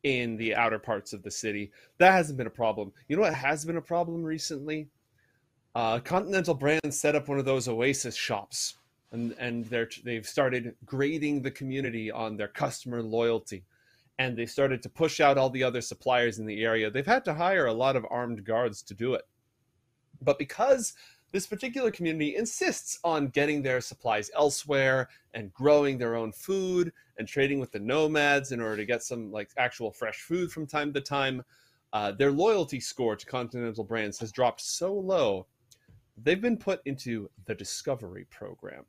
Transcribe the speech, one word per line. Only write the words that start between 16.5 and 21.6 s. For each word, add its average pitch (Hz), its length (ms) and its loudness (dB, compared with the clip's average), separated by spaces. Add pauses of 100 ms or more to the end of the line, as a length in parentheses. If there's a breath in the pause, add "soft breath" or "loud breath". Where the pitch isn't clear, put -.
area. 113 260 2
They've 131 140 -2
had 240 220 4
to 160 80 0
hire 170 320 2
a 113 80 2
lot 131 220 2
of 113 140 0
armed 117 340 -4
guards 113 400 0
to 101 100 -14
do 117 200 0
it. - 80 -2 (1000)
But 139 160 2
because 240 560 2 (380 loud breath)
this 196 140 -2
particular 240 440 -2